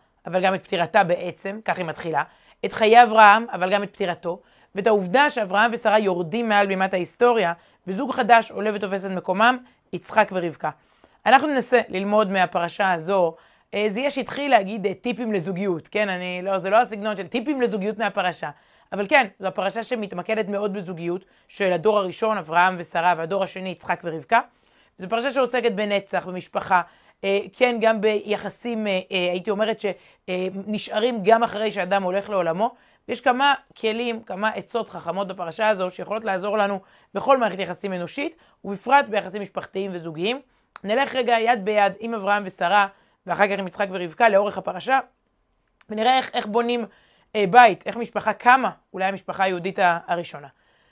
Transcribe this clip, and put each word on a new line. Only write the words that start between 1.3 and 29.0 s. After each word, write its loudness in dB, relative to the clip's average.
כך -2
היא -4
מתחילה, -4
את -6
חיי 8
אברהם, 8
אבל 0
גם 2
את -8
פטירתו, -6
ואת -4
העובדה 4
שאברהם 0
ושרה 2
יורדים 0
מעל 4
בימת -2
ההיסטוריה, 2
וזוג -4
חדש 4
עולה -4
ותופס -6
את -8
מקומם, 0
יצחק 0
ורבקה. -4
אנחנו 4
ננסה 2
ללמוד 0
מהפרשה -2
הזו, 0
אה, 0
זה -4
יהיה -2
שטחי -6
להגיד, 2
אה, -2
טיפים -6
לזוגיות, -4
כן? -2
אני, -6
לא, -2
זה -4
לא 4
הסגנון 0
של -8
טיפים -4
לזוגיות -2
מהפרשה, -4
אבל -4
כן, 4
זו -8
הפרשה -4
שמתמקדת -4
מאוד -4
בזוגיות, -8
של -2
הדור 2
הראשון, -2
אברהם 2
ושרה, 0
והדור -2
השני, -8
יצחק -6
ורבקה. 0
זו -12
פרשה -2
שעוסקת 0
בנצח, -2
במשפחה. -2
אה, 2
כן, 2
גם 4
ביחסים, -2
אה, 0
אה, -2